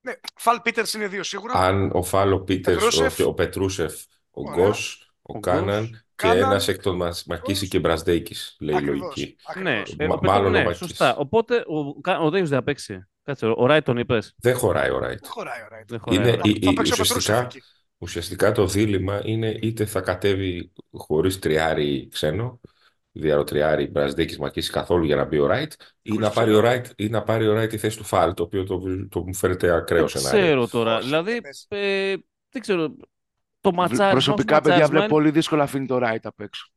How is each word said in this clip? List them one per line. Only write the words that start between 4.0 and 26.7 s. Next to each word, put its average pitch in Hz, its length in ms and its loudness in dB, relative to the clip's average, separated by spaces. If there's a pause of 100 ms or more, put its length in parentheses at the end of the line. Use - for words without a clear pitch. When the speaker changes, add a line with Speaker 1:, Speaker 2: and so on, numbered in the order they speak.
Speaker 2:
ο 71 100 -14 (100)
Speaker 1:
Ωραία. 87 160 2
Speaker 2:
Γκος, - 460 -4 (100)
ο - 140 -14
Speaker 3:
Ο 107 40 -10
Speaker 2:
Κάναν 98 400 0
Speaker 3:
Γκος. 113 100 -6
Speaker 2:
και - 140 -20 (100)
Speaker 1:
Κάναν, - 240 2
Speaker 2:
ένας 98 300 2
εκ 92 140 -2
των 92 140 -2
Μα-, 87 160 -4 (140)
Μακίση 87 340 -4
Speaker 1:
Γκος. 92 80 -6
Speaker 2:
και 92 100 0
Μπραζδέικης, 82 840 -2
λέει 76 140 -4
η 73 40 2
Speaker 1:
Ακριβώς, 71 220 -2
Speaker 2:
λογική. - 440 -8
Speaker 1:
ακριβώς. 156 520 -6
Speaker 3:
Ναι, - 80 -4
ε, - 20 -2
Speaker 2:
Μα-, - 80 0
Speaker 3:
ο - 40 -4
Πετρού-, - 160 2
Speaker 2:
μάλλον 98 120 4
ο 95 40 2
Speaker 3:
ναι, 123 140 2
Speaker 2:
Μακίση. 87 200 -4
Speaker 3:
σωστά. 156 320 0
Οπότε 220 500 -2
ο 151 340 -6
Κα-, 180 180 -2
ο 156 120 2
Ντέιβις 180 180 0
δεν 139 100 2
θα 120 60 -2
παίξει. 104 420 -6 (160)
Κάτσε, 135 240 -4
ο 113 200 2
Ράιτ 151 180 4
τον 120 120 2
είπες; 120 420 -2
Speaker 2:
Δεν 123 180 2
χωράει 73 340 2
ο 65 80 0
Ράιτ. 62 220 -4
Speaker 1:
Δεν - 100 -18
χωράει - 300 -10
ο - 100 -18
Ράιτ. 110 200 -20
Speaker 3:
Δεν 117 100 -8
χωράει 113 180 0
Speaker 2:
Είναι 113 120 4
Speaker 3:
ο 107 40 2
Ράιτ. - 120 -2 (100)
Speaker 2:
η, - 80 -4
Speaker 1:
Θα 95 60 4
Speaker 2:
η, 92 40 4
Speaker 1:
παίξει - 180 0
ο - 80 2
Speaker 2:
ουσιαστικά, - 360 0
Speaker 1:
Πετρούσεφ 123 80 0
εκεί. 123 180 -14 (360)
Speaker 2:
ουσιαστικά 92 540 -2
το 104 140 2
δίλημμα 101 580 0
είναι 110 380 -4
είτε 110 220 -2
θα 104 160 -4
κατέβει 95 720 -2 (200)
χωρίς 80 460 0
τριάρι 78 720 0
ξένο, 110 480 -4 (520)
διαρροτριάρι, 73 720 0
Μπραζδέκης, 73 520 -2
Μακίση 73 320 -6
καθόλου 85 340 0
για 73 120 2
να 69 80 2
μπει 76 140 -2
ο 71 80 4
Ράιτ, 131 260 0 (300)
ή - 80 -10
να 107 40 -2
Speaker 1:
Χωρίς 107 200 0
Speaker 2:
πάρει 113 160 4
Speaker 1:
ξένο. 107 160 6
Speaker 2:
ο 120 40 6